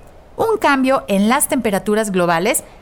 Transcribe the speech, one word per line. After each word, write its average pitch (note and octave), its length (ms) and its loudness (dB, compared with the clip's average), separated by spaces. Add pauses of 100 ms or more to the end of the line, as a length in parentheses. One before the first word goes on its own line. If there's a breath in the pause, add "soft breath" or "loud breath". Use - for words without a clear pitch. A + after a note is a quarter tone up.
(360)
Un A4+ 220 0
cambio C4+ 500 0
en G3+ 220 2
las C#4+ 180 0
temperaturas G#3 640 -2
globales F3+ 520 0 (180 loud breath)